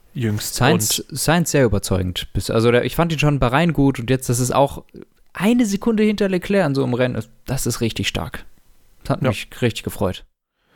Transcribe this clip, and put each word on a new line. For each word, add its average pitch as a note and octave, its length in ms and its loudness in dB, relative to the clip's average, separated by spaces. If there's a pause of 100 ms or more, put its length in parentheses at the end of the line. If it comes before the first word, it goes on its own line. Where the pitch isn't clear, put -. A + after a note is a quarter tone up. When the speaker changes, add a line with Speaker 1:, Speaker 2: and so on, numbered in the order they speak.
(140)
Speaker 1:
Jüngst. G#2+ 420 -4
Speaker 2:
Sainz, B2 440 2
Speaker 1:
Und - 180 -12
Speaker 2:
Sainz D#3+ 340 0
sehr C#3+ 140 4
überzeugend. F#2+ 680 -2
Bis, - 160 -4
also A2+ 220 4
der, A#2+ 140 4
ich B2 100 -6
fand E3 180 2
ihn C#3+ 60 -6
schon D3 200 2
bei B2 100 2
Bahrain D#3 240 2
gut C#3 260 2
und A#2 100 -6
jetzt, C3 200 0
das A#2+ 100 0
ist B2+ 140 0
auch - 300 0 (500)
eine A#3+ 320 2
Sekunde G#3 380 0
hinter G#3 260 2
Leclerc F#3+ 380 0
in C#3 80 0
so C3+ 80 2
einem B2+ 100 0
Rennen. A#2+ 280 0 (240)
Das C3 200 -4
ist A#2+ 160 -2
richtig A2 260 -2
stark. - 380 -6 (580)
Das - 140 -4
hat - 60 -4
Speaker 1:
Ja. C3 60 2
Speaker 2:
mich - 200 -6 (120)
richtig A2+ 220 -2
gefreut. F#2+ 420 -4 (500)